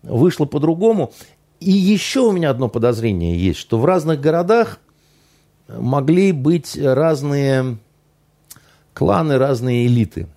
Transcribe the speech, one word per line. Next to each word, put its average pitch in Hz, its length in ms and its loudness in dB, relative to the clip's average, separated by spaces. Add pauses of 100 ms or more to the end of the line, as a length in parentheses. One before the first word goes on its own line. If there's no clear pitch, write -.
вышло 147 420 0
по-другому. 165 680 0 (460)
И 185 120 -2
еще 208 580 2
у - 20 2
меня 165 200 0
одно 123 180 -2
подозрение 107 680 0
есть, 87 220 0
что 113 200 -4
в 123 60 2
разных 160 360 0
городах 175 580 0 (880)
могли 143 640 0
быть 156 500 -2
разные 139 960 0 (1160)
кланы, 156 440 0
разные 123 500 0
элиты. 120 500 0